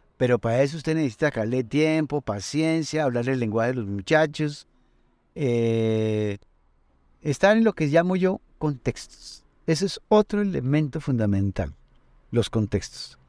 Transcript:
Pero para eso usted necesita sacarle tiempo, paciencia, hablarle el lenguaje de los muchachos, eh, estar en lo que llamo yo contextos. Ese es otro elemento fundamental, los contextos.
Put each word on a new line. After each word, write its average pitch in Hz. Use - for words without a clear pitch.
Pero 120
para 117
eso 143
usted 156
necesita 151
sacarle 120
tiempo, 147
paciencia, 156
hablarle 123
el 127
lenguaje 113
de 127
los 113
muchachos, 147
eh, 110
estar 190
en 226
lo 220
que 156
llamo 170
yo 185
contextos. -
Ese 165
es -
otro 208
elemento 147
fundamental, 98
los 117
contextos. -